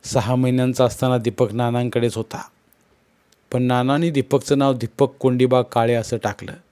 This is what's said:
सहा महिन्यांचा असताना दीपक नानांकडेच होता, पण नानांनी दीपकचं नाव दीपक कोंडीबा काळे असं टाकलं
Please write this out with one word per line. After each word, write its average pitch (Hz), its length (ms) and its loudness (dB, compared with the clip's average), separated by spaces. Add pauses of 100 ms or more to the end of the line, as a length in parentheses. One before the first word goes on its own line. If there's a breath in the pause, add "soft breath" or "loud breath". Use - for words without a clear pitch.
सहा 123 320 0
महिन्यांचा 127 500 2
असताना 127 320 0
दीपक 113 340 0
नानांकडेच 120 680 -2
होता, - 300 -8 (1040)
पण 127 120 0
नानांनी 131 480 0
दीपकचं 139 460 0
नाव 139 160 2
दीपक - 460 -2
कोंडीबा 127 420 2
काळे 120 320 0
असं 117 240 -2
टाकलं 101 360 -6 (180)